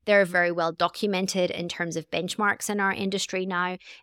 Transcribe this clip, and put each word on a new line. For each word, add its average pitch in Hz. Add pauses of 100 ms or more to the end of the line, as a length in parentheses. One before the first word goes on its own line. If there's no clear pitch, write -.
They're 202
very 175
well 165
documented 185
in 175
terms 170
of 165
benchmarks 202
in 208
our 196
industry 190
now. 180 (240)